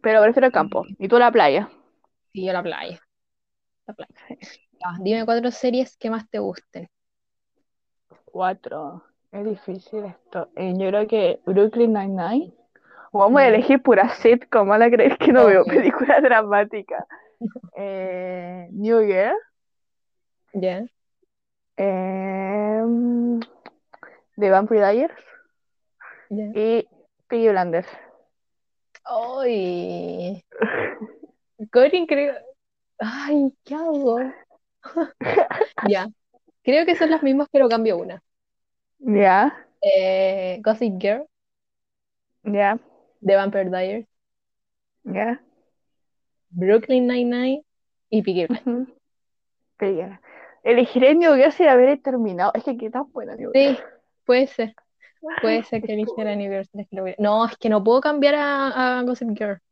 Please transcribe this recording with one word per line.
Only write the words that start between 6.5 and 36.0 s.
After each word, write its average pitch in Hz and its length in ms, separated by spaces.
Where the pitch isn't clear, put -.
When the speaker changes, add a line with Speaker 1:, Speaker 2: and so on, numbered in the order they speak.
Speaker 1:
Cuatro. 185 800
Es 202 140
difícil 208 600
esto. - 500
Eh, 185 220
yo 190 100
creo 208 180
que 208 380
Brooklyn 220 480
Nine-Nine. 196 640
Vamos 208 280
a 269 40
Speaker 2:
Ya. 254 40
Speaker 1:
elegir 262 340
pura 220 260
sitcom, 233 600
van 214 140
a 233 80
creer 247 280
que - 160
no 254 120
veo 190 160
Speaker 2:
Obvio. - 120
Speaker 1:
películas 285 480
dramáticas. 214 840
Speaker 2:
<laughs> 226 360
Speaker 1:
Eh, 180 960
New 220 320
Girl. 202 320
Speaker 2:
Ya. 185 320
Speaker 1:
Em, 220 1300
The 208 140
Vampire 208 300
Diaries. 226 300
Speaker 2:
Ya. 208 140
Speaker 1:
Y 226 340
Peaky 226 220
Blinders. 180 360
Speaker 2:
¡Ay! 185 1400
Corin, 311 340
creo. 285 280
Ay, 277 540
¿qué 285 100
hago? 285 440
<laughs> - 1080
Ya. 196 200